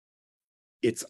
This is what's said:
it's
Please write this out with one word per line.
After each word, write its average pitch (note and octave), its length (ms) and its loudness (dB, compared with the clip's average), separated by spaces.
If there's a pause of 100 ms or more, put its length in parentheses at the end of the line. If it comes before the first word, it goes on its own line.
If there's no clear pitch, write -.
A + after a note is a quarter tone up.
(840)
it's A#2 260 0